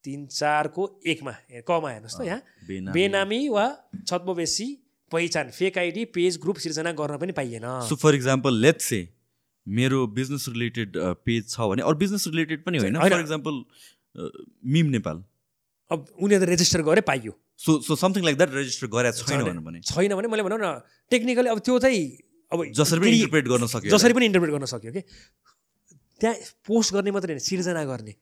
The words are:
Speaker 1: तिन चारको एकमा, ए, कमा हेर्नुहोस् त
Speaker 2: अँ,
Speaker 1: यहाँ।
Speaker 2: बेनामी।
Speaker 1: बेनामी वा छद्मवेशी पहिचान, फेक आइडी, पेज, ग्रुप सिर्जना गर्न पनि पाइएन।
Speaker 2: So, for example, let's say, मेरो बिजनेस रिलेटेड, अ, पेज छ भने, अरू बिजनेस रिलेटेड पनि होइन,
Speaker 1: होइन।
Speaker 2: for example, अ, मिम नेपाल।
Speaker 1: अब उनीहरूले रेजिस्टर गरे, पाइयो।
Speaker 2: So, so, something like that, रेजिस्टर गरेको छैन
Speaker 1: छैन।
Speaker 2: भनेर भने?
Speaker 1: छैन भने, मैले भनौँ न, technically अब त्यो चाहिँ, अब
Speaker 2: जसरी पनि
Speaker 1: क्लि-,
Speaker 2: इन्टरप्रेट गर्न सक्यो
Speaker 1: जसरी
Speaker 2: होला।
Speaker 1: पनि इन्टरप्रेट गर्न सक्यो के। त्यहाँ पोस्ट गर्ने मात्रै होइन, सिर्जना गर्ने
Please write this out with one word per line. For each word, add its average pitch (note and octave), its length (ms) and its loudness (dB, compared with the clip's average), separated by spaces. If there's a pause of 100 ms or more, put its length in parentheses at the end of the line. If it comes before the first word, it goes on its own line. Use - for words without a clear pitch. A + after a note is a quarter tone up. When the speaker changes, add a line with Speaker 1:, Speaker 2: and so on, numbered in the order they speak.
Speaker 1:
तिन C#3 220 -10
चारको D3+ 800 -2
एकमा, C#3 300 -4 (160)
ए, A#2+ 100 -16
कमा D#3+ 280 -2
हेर्नुहोस् A2+ 280 -12
त - 20 -14
Speaker 2:
अँ, - 60 -6
Speaker 1:
यहाँ। G3+ 180 -6 (240)
Speaker 2:
बेनामी। F#2+ 260 -8
Speaker 1:
बेनामी G3 560 0
वा A#3 280 0 (300)
छद्मवेशी F3+ 680 -4 (340)
पहिचान, E3 380 -2
फेक F#3 280 -2
आइडी, F3+ 280 -2
पेज, F3+ 360 -2
ग्रुप E3+ 160 -2
सिर्जना D#3+ 340 -4
गर्न D3 260 -6
पनि F3 140 -6
पाइएन। B2 300 -6
Speaker 2:
So, B2 360 -4
for D#3 140 6
example, C3+ 400 2 (140)
let's D#3+ 240 4
say, G2+ 140 -2 (640)
मेरो B2+ 400 2
बिजनेस C3 420 -6
रिलेटेड, A#2 480 -6
अ, F2+ 160 0
पेज A#2 360 -2
छ - 100 -8
भने, A2 220 0
अरू D3 140 2
बिजनेस G3 320 -2
रिलेटेड D#3+ 360 -4
पनि F3+ 140 -2
होइन, A2 180 0
Speaker 1:
होइन। F3+ 180 4
Speaker 2:
for E3+ 120 0
example, D3+ 380 -6 (560)
अ, - 260 -10 (200)
मिम D#3 200 4
नेपाल। G2 380 -2 (680)
Speaker 1:
अब D#3 160 -4 (140)
उनीहरूले F#3+ 300 4
रेजिस्टर F3 300 2
गरे, D#3 200 4
पाइयो। C3 380 -2 (260)
Speaker 2:
So, D#3+ 120 6
so, B2 140 -4
something F#3 320 0
like D3+ 140 2
that, D3+ 160 4
रेजिस्टर C3 340 -4
गरेको A#2 300 0
छैन - 100 -6
Speaker 1:
छैन। C#3 140 0
Speaker 2:
भनेर F#2 180 -4
भने? E2 200 -12
Speaker 1:
छैन F#3+ 360 0
भने, G3+ 120 -4
मैले G#3+ 160 -2
भनौँ G3+ 180 -2
न, D#3 200 -4 (320)
technically B3 380 2
अब A3 80 -2
त्यो B3 200 2
चाहिँ, G3+ 380 2 (360)
अब E3 180 -2
Speaker 2:
जसरी D3+ 280 4
पनि G3 80 4
Speaker 1:
क्लि-, A#3 120 8
Speaker 2:
इन्टरप्रेट C3+ 280 4
गर्न A#2+ 200 4
सक्यो A2+ 300 2
Speaker 1:
जसरी G#3+ 120 8
Speaker 2:
होला। - 40 6
Speaker 1:
पनि B3 120 4
इन्टरप्रेट F3+ 260 2
गर्न C#3+ 140 -4
सक्यो A2+ 260 -10
के। D#3+ 80 -8 (1200)
त्यहाँ A3+ 160 0 (320)
पोस्ट G#3+ 260 2
गर्ने G3+ 180 0
मात्रै F#3 220 -4
होइन, C#3 60 -8
सिर्जना F3 460 -2
गर्ने A2+ 360 -10